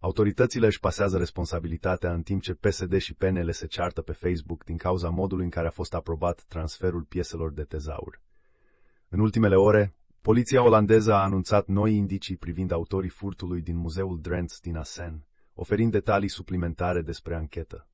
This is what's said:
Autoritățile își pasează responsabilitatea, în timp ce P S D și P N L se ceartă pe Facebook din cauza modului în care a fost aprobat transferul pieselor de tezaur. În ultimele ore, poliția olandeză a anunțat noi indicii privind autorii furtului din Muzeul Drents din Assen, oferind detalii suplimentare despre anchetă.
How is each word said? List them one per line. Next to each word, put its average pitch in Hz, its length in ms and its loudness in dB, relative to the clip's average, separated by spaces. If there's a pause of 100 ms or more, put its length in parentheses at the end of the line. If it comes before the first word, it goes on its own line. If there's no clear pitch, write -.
Autoritățile 113 600 2
își 104 140 2
pasează 95 380 0
responsabilitatea, 87 920 -4
în 85 100 -4
timp 95 200 -2
ce 92 120 -6
P - 160 -2
S - 140 -4
D 92 120 0
și - 180 -2
P - 80 -6
N 92 160 0
L 82 120 -2
se 82 160 -6
ceartă 87 360 -6
pe 82 100 -10
Facebook 82 520 -4
din 85 120 -8
cauza 87 320 -2
modului 92 360 0
în 87 60 -2
care 82 160 -2
a 82 40 -2
fost - 240 -8
aprobat 85 540 -2
transferul 85 540 -4
pieselor 82 500 -6
de 71 100 -8
tezaur. 73 580 -10 (880)
În 92 120 0
ultimele 107 360 6
ore, 104 380 6 (260)
poliția 120 420 4
olandeză 110 500 6
a 98 100 4
anunțat 95 440 2
noi 104 280 2
indicii 98 420 -2
privind 87 340 -4
autorii 92 400 -2
furtului 90 500 -8
din 82 160 -6
Muzeul 87 440 -4
Drents 87 400 -6
din 85 160 -8
Assen, 80 500 -12 (280)
oferind 107 380 0
detalii 101 360 2
suplimentare 87 720 -4
despre 85 320 -8
anchetă. 82 600 -10